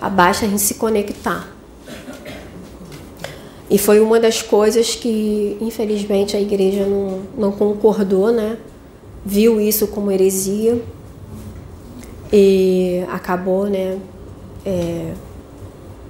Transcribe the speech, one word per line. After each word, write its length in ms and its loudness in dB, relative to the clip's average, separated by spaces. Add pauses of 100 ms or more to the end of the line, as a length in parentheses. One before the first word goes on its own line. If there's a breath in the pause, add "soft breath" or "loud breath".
(120)
Basta 340 4
a 40 0
gente 120 0
se 120 0
conectar. 760 -2 (2250 loud breath)
E 80 4
foi 220 6
uma 200 6
das 220 2
coisas 540 2
que, 680 -2
infelizmente, 720 -2
a 60 2
igreja 440 2
não, 360 -2 (160)
não 140 0
concordou, 800 2
né? 260 0 (680)
Viu 360 4
isso 260 2
como 240 -2
heresia 720 2 (1500)
e 760 4
acabou, 580 -2
né, 300 -2 (680)
é, 480 -4 (960)